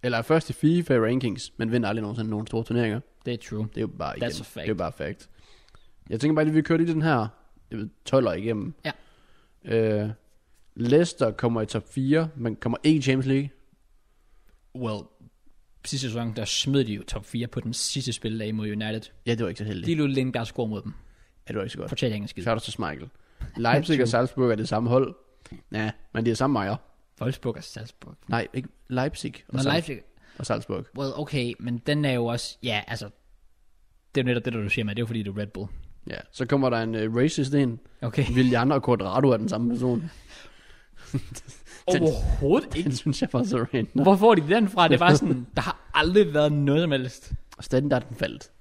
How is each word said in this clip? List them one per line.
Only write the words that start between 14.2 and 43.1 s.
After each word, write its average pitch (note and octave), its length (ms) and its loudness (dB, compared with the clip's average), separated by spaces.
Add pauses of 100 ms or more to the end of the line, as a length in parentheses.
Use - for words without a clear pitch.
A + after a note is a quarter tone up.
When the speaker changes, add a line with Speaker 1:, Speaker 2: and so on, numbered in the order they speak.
Speaker 2:
Well, A2 240 -4 (880)
sidste C3+ 220 -4
sæson, A#2 280 -4
der A2+ 100 -6
smed C3+ 400 0
de G#2+ 80 -4
jo G2+ 100 -8
top A2 220 -8
fire A#2 220 -6
på - 120 -6
den A2+ 140 -6
sidste B2+ 400 -4
spildag A2 420 -6
mod G#2+ 160 -4
United. G#2+ 300 -4 (240)
Speaker 1:
Ja, A#2 60 0
det A#2 120 0
var G2+ 40 -2
ikke G#2 120 -6
så G#2+ 40 -6
heldigt. G#2+ 240 -4
Speaker 2:
De E3 80 2
lod D3+ 120 2
Lingard B2+ 380 0
score A2+ 220 -4
mod G#2+ 140 -4
dem. - 120 -10 (540)
Speaker 1:
Ja, - 60 -10
det G#2+ 40 -4
var G2 60 -2
ikke A#2+ 100 -6
så - 40 -14
godt. - 120 -8
Speaker 2:
Fortjener A2+ 260 -2
ikke G#2 80 -4
en G#2+ 40 -8
skid. - 160 -10
Speaker 1:
Shout A#2 120 0
out A2 60 -6
til - 120 -10
Schmeichel. C#2+ 360 -6 (480)
Leipzig C#3+ 380 2
og - 20 2
Speaker 2:
<laughs> - 20 2
True. B2 80 4
Speaker 1:
Salzburg A#2+ 440 2
er A2 40 2
det A2 120 -4
samme A#2 220 0
hold. C3 260 4 (560)
Ja, G#2+ 200 -4 (220)
men A2+ 120 0
de A#2+ 60 2
er A2 40 2
samme C3 240 2
ejer. G2 160 -2 (460)
Speaker 2:
Wolfsburg B2 360 -4
og - 60 -14
Salzburg. - 520 -16 (120)
Speaker 1:
Nej, A#2 260 -2
ikke C3 160 -8 (180)
Leipzig B2+ 460 -4 (140)
og - 80 -10
Speaker 2:
Nå, C3 60 0
Speaker 1:
Salz-, C#3 120 2
Speaker 2:
Leipzig. D#3 260 -2 (380)
Speaker 1:
og C3 80 -8
Salzburg. A2 400 -4 (120)
Speaker 2:
Well, C3+ 180 -4
okay, C#3 440 -4
men A#2+ 180 -4
den D3 280 0
er C3+ 60 2
jo B2 140 0
også, A#2 380 -4
ja, A2 240 -2
altså, G#2+ 220 -8 (1080)
det C3+ 60 2
er B2 40 0
jo - 20 0
netop A#2+ 180 0
det, A#2+ 80 -4
der A2+ 80 -4
du G#2 80 -2
siger, A2+ 160 -2
med, G#2 100 -4
det A2+ 40 -6
er A#2+ 40 0
jo A2 40 -4
fordi, A2+ 160 -4
du G2+ 100 -6
er G2+ 40 -6
Red G#2 100 -6
Bull. G2+ 200 -8 (420)
Speaker 1:
Ja, - 80 -8 (140)
så - 140 -4
kommer C3+ 240 4
der A#2 80 0
en, A2+ 180 -2
øh, A2 200 0
racist C#3 380 2
en. B2+ 260 2 (220)
Speaker 2:
Okay. B2+ 300 0
Speaker 1:
Willian B2+ 400 4
og C#3 100 2
Cuadrado A#2 480 4
er A#2 80 4
den G#2+ 120 -2
samme A#2 200 -2
person. B2 420 0 (1000)
<laughs> - 60 -2 (720)
Den, F3 120 4
Speaker 2:
Overhovedet D3+ 720 2
ikke. D#3 140 0
Speaker 1:
den B2+ 80 -2
synes - 240 -2